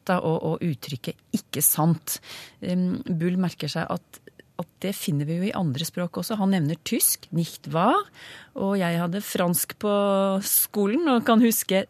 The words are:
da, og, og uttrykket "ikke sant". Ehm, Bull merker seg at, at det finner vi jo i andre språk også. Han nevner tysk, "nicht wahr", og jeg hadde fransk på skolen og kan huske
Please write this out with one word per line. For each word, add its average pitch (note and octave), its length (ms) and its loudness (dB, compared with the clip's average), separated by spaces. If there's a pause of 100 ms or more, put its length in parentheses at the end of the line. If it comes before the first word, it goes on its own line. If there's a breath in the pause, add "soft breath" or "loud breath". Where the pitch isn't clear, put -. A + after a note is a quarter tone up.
da, F3+ 180 2
og, D#3+ 180 0
og D#3+ 220 -2
uttrykket - 540 -6 (180)
"ikke - 260 -4
sant". D#3+ 540 2 (460 loud breath)
Ehm, F3+ 420 0
Bull F3 320 0
merker F3 320 -2
seg D#3+ 240 -4
at, - 280 -8 (360)
at - 140 -10 (100)
det G3 160 -4
finner D3 320 -2
vi E3 80 -2
jo F#3+ 140 0
i - 20 -6
andre D#3+ 320 -2
språk - 320 -6
også. G#3 240 -4
Han G3 160 4
nevner D#3+ 320 0
tysk, - 420 0
"nicht - 380 -4
wahr", A3 400 2 (480 loud breath)
og G3 240 0
jeg E3+ 160 0
hadde F3 240 -2
fransk F3 640 0
på G#3 80 2 (480)
skolen G#3 720 0
og A#3 160 2
kan A#3 160 8
huske G3 460 2